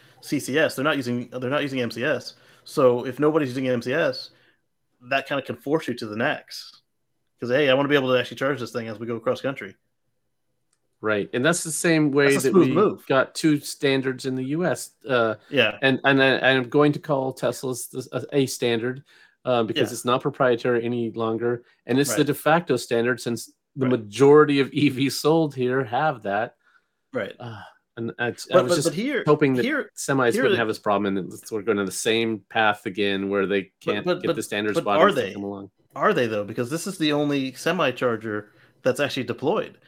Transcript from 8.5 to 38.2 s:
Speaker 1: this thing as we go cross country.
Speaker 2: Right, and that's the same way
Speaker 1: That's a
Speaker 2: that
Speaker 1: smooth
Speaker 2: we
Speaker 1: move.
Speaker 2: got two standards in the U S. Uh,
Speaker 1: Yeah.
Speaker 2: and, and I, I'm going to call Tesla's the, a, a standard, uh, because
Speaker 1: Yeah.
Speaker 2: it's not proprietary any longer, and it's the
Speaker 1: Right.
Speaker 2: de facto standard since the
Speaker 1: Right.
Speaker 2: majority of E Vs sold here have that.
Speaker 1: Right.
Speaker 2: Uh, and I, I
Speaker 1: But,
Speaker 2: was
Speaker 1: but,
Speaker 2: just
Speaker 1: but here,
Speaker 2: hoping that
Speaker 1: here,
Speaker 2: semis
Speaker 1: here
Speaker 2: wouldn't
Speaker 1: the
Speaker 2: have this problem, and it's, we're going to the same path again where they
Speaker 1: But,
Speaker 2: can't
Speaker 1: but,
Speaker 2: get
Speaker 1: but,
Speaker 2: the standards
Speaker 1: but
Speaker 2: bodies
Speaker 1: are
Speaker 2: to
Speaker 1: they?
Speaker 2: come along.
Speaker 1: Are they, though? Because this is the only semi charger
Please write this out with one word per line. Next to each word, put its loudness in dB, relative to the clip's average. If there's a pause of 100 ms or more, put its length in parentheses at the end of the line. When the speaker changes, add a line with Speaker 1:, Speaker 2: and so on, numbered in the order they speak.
Speaker 1:
this -8
thing -6
as -10
we -10
go -4
cross -2
country. -8 (1300)
Speaker 2:
Right, -2
and -2
that's 2
the -8
same 2
way 4
Speaker 1:
That's 0
a 4
Speaker 2:
that 0
Speaker 1:
smooth 6
Speaker 2:
we 0
Speaker 1:
move. 0
Speaker 2:
got 2
two 2
standards -2
in -4
the -4
U -4
S. -4 (160)
Uh, 2 (160)
Speaker 1:
Yeah. 2
Speaker 2:
and, 4
and 6
I, 6
I'm 2
going 4
to -4
call -2
Tesla's -4
the, -10 (240)
a, 0
a 2
standard, -2 (400)
uh, 2
because 0
Speaker 1:
Yeah. -10
Speaker 2:
it's -6
not 2
proprietary 2
any -2
longer, -2 (200)
and 0
it's 2
the -2
Speaker 1:
Right. 2
Speaker 2:
de 0
facto 0
standard 0
since -6 (240)
the -2
Speaker 1:
Right. 2 (100)
Speaker 2:
majority 6
of 0
E 2
Vs -2
sold 2
here 0
have -2
that. -4 (560)
Speaker 1:
Right. -6
Speaker 2:
Uh, -14 (380)
and -6
I, -2
I -4 (200)
Speaker 1:
But, 6
Speaker 2:
was -2
Speaker 1:
but, 2
Speaker 2:
just 0
Speaker 1:
but -6
here, -4
Speaker 2:
hoping 4
that 0
Speaker 1:
here, -2
Speaker 2:
semis 0
Speaker 1:
here 0
Speaker 2:
wouldn't 4
Speaker 1:
the 0
Speaker 2:
have 0
this -4
problem, 0
and -8
it's, -16
we're -4
going 0
to -2
the -6
same -2
path 0
again -2
where 0
they -2 (120)
Speaker 1:
But, -2
Speaker 2:
can't -4
Speaker 1:
but, -2
Speaker 2:
get -4
Speaker 1:
but, -2
Speaker 2:
the -6
standards -2
Speaker 1:
but -2
Speaker 2:
bodies 4
Speaker 1:
are 8
Speaker 2:
to 0
Speaker 1:
they? -2
Speaker 2:
come -10
along. -10 (240)
Speaker 1:
Are 0
they, 2
though? -2
Because -6
this -6
is -8
the 0
only -2
semi -2
charger -4 (300)